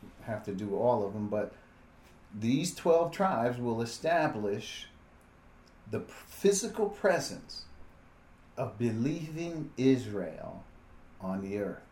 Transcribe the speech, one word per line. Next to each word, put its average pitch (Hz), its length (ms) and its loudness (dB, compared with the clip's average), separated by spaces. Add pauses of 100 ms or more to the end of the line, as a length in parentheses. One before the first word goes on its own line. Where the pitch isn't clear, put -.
(240)
have - 200 -6
to 101 80 -6
do 98 240 -2
all 110 300 4
of 95 80 -6
them, 107 140 -2
but 104 260 -2 (840)
these 135 360 2
twelve 165 380 4
tribes 123 440 2
will 120 240 -2
establish 117 1080 -2 (1040)
the 107 100 -4
physical - 920 0
presence - 720 -2 (960)
of 107 180 -4
believing 156 1040 -2
Israel 104 840 2 (560)
on 95 200 -2
the 98 180 -4
earth. 98 340 -4